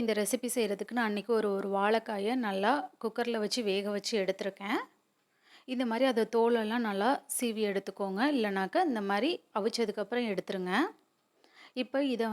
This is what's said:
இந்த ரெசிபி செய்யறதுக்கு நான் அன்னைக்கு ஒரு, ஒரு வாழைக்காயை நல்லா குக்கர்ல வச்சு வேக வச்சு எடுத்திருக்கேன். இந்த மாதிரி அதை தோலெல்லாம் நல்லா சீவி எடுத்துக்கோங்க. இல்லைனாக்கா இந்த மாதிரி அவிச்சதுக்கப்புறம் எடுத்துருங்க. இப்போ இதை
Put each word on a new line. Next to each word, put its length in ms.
இந்த 200
ரெசிபி 340
செய்யறதுக்கு 440
நான் 120
அன்னைக்கு 280
ஒரு, 180
ஒரு 200
வாழைக்காயை 580
நல்லா 260
குக்கர்ல 400
வச்சு 280
வேக 240
வச்சு 260
எடுத்திருக்கேன். 580
இந்த 80
மாதிரி 200
அதை 120
தோலெல்லாம் 520
நல்லா 220
சீவி 260
எடுத்துக்கோங்க. 500
இல்லைனாக்கா 540
இந்த 200
மாதிரி 200
அவிச்சதுக்கப்புறம் 760
எடுத்துருங்க. 500
இப்போ 160
இதை 180